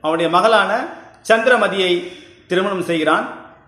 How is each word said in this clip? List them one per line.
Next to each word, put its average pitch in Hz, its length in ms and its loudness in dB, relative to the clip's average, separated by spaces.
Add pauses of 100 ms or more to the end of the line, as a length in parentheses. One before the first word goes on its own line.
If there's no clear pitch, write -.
அவனுடைய 165 300 -2
மகளான 208 540 2 (440)
சந்திரமதியை 196 840 0 (360)
திருமணம் 185 360 -2
செய்கிறான். 170 440 0 (400)